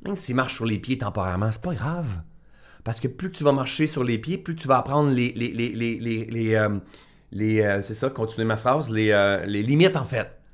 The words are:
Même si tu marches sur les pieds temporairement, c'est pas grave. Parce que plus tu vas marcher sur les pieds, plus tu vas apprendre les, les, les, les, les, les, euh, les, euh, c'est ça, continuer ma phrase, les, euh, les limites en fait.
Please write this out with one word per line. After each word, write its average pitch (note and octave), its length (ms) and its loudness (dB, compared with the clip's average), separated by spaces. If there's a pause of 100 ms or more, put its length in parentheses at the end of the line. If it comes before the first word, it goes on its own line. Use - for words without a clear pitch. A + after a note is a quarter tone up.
Même G2 140 -6
si - 80 -12
tu B2 80 -4
marches B2+ 220 0
sur A2+ 100 -4
les A2 140 0
pieds B2 180 -4
temporairement, G2 560 -2
c'est - 80 -8
pas F3 120 -4
grave. D#3 340 -4 (760)
Parce A2 160 -6
que C3+ 80 -4
plus F3+ 240 -6
tu D3+ 140 -4
vas C#3+ 80 8
marcher C3+ 340 0
sur C#3 160 -2
les A#2+ 140 0
pieds, D#3 200 -4
plus E3 200 -8
tu C#3 100 -8
vas C3 120 6
apprendre C#3+ 300 2
les, B2 220 2
les, A#2+ 160 -4
les, A#2 220 -2
les, A#2 280 -2
les, A2+ 280 -4
les, A2+ 300 0
euh, G#2+ 220 2 (540)
les, G#2+ 300 2
euh, G2+ 200 2
c'est A2 120 -8
ça, C3 160 -2
continuer A2+ 360 -2
ma A2 120 2
phrase, B2+ 320 2
les, A2 220 4
euh, G2 340 4
les G2+ 180 -2
limites E3 320 6
en C#3 80 0
fait. A2+ 240 -4 (260)